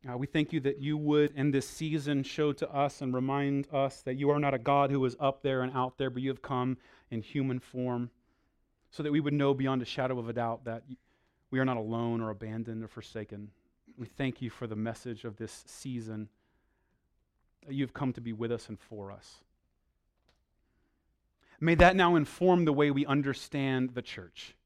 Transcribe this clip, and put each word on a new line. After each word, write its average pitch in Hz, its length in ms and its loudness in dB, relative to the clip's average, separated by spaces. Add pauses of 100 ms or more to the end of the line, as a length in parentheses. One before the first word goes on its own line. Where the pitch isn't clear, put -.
Uh, 123 100 -8
we 135 100 -4
thank 156 260 0
you 160 60 0
that 139 180 0
you 147 180 -2
would, 147 400 4
in 139 140 0
this 135 180 0
season, 147 540 -2
show 147 320 -2
to 147 160 -6
us 143 320 -2
and 127 120 -2
remind 139 600 0
us 135 280 0
that 131 120 -6
you 139 160 0
are 147 100 4
not 143 140 2
a 123 60 -2
God 139 320 2
who 139 140 2
is 120 140 -2
up 135 220 0
there 131 220 0
and 131 120 -4
out 127 220 -2
there, 131 140 -2
but 123 100 -6
you 135 80 -2
have 127 120 -6
come 127 360 -2 (320)
in 113 120 -4
human 135 380 -2
form 123 520 -4 (800)
so - 100 -10
that 147 100 -2
we 147 80 4
would 147 140 0
know 139 220 4
beyond 135 260 0
a 117 40 -6
shadow 127 340 -2
of 117 100 -6
a 117 40 -6
doubt 117 320 -4
that 113 220 -8
y-, 127 100 -16 (520)
we 131 80 0
are 131 80 4
not 127 120 0
alone 117 440 -2
or 110 80 -4
abandoned 110 540 -8
or 110 40 -10
forsaken. 104 640 -12 (480)
We 123 80 -10
thank 131 340 -6
you 120 120 -6
for - 160 -10
the 110 80 -8
message 113 480 -6
of 107 140 -10
this - 280 -12
season, 110 640 -10 (1400)
that 139 80 -12
you 139 100 -2
have 123 100 -6
come 131 200 -2
to 123 80 -10
be 117 120 -8
with 113 180 -4
us 113 180 -6
and 107 100 -14
for 101 320 -14
us. - 280 -20 (2250)
May 165 160 4
that 175 200 10
now 175 200 6
inform 175 500 4
the 151 80 4
way 147 180 4
we 139 140 2
understand 135 880 0
the 120 80 -6
church. - 540 -16 (100)